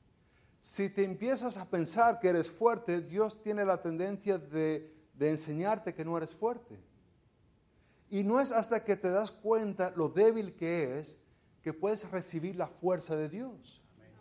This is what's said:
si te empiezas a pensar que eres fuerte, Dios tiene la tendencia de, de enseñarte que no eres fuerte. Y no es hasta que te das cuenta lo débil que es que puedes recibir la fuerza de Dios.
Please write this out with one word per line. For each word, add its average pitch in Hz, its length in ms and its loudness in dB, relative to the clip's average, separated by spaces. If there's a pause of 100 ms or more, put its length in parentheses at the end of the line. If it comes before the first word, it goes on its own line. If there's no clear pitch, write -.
(600)
si 196 320 -4
te 196 120 2
empiezas 220 540 -2
a 185 100 -10
pensar 226 520 2
que 190 80 4
eres 170 240 2
fuerte, 220 500 2
Dios 202 400 -2
tiene 208 240 0
la 180 160 2
tendencia 190 560 -2
de, 156 560 -2 (220)
de 147 160 2
enseñarte 165 640 -2
que 160 100 -6
no 165 100 -2
eres 160 200 -6
fuerte. 226 440 -4 (1300)
Y 202 100 0
no 233 180 4
es 254 100 0
hasta 226 320 2
que 196 140 2
te 185 120 0
das 202 220 0
cuenta 202 640 0
lo 160 140 2
débil 208 480 4
que 160 420 0
es - 180 -14 (440)
que 160 100 -4
puedes 196 400 -2
recibir 175 460 -6
la 170 100 -2
fuerza 175 480 -2
de 156 140 -2
Dios. 220 520 -12 (400)